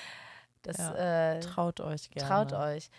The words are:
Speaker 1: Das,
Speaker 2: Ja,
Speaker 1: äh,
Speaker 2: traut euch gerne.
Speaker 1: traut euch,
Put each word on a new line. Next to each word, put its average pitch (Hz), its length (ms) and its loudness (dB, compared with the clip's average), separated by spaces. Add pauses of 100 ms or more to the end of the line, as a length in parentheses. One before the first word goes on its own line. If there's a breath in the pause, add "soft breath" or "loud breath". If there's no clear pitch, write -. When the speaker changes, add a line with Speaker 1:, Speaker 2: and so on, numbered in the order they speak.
(640 loud breath)
Speaker 1:
Das, 170 160 -4
Speaker 2:
Ja, 165 160 -2 (400)
Speaker 1:
äh, 165 40 -2
Speaker 2:
traut 175 400 0
euch 151 300 -4
gerne. 139 180 -4
Speaker 1:
traut 190 240 4
euch, 147 480 -2